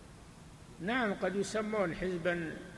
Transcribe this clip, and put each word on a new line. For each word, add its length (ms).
نعم، 340
قد 220
يسمون 580
حزبا 640